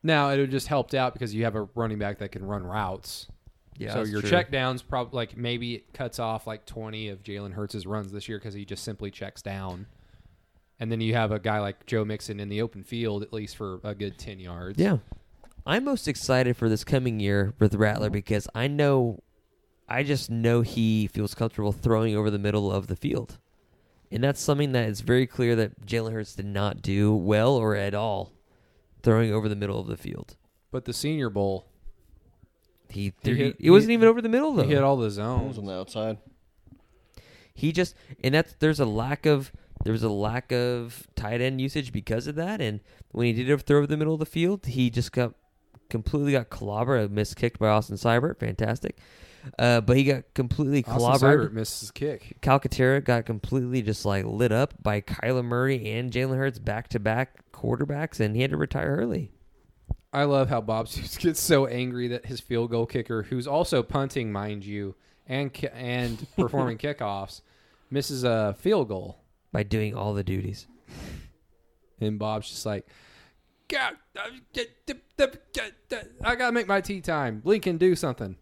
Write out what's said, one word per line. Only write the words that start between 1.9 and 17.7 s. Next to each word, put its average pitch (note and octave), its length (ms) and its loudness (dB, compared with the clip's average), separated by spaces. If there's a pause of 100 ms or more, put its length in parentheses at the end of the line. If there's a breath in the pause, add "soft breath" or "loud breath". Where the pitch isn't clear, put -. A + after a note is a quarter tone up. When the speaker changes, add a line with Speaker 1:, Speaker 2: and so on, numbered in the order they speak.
Speaker 1:
back G#2 200 -4
that G2+ 140 -8
can F#2+ 120 -10
run G2 200 -6
routes. F#2+ 640 -6 (500)
Speaker 2:
Yeah, G#2+ 140 -8
Speaker 1:
So A2 60 -4
Speaker 2:
that's G#2+ 120 -2
Speaker 1:
your G#2 100 -2
Speaker 2:
true. G2+ 100 0
Speaker 1:
check F3 200 4
downs, C3 320 -2
prob-, B2+ 320 -6
like, A#2 220 -6
maybe A#2+ 400 -4
it - 160 -18
cuts B2 260 -8
off, A2+ 280 -4
like, A2 200 -12
twenty A2 420 -10
of G2 140 -12
Jalen G2+ 300 -10
Hurts' G2+ 340 -8
runs G2+ 260 -6
this G2+ 160 -10
year G#2+ 120 -8
'cause G#2+ 140 -12
he G2+ 100 -10
just G2 200 -12
simply G#2 260 -8
checks - 320 -14
down. F#2+ 440 -8 (920 soft breath)
And A2+ 100 -4
then A2+ 100 -2
you A2 140 0
have A2 160 2
a G#2+ 80 -2
guy G#2+ 220 0
like G2+ 260 -6
Joe A2 180 0
Mixon G#2 360 -8
in G2+ 80 -8
the G#2 140 -4
open G#2 200 -6
field, A2 400 -4
at - 100 -12
least G#2+ 240 -8
for F#2+ 280 -8
a G#2 100 -6
good G2 240 -8
ten G2 220 -14
yards. F2+ 400 -8
Speaker 2:
Yeah. F#3 180 4 (680)
I'm G3+ 200 0
most C#4 240 -2
excited B2+ 480 2
for A#2 120 2
this A2 140 2
coming B2+ 380 0
year G2+ 400 2
with G#2+ 160 6